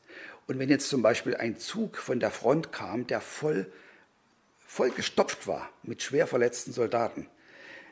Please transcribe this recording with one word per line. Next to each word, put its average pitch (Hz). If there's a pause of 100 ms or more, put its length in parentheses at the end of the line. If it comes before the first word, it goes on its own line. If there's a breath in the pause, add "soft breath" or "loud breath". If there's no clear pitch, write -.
(480 loud breath)
Und 131
wenn 131
jetzt 139
zum 135
Beispiel 120
ein 117
Zug -
von 127
der 107
Front 147
kam, 110
der 113
voll, - (880 loud breath)
voll 131
gestopft -
war 73 (140)
mit -
schwer 139
verletzten 123
Soldaten, 117 (640 loud breath)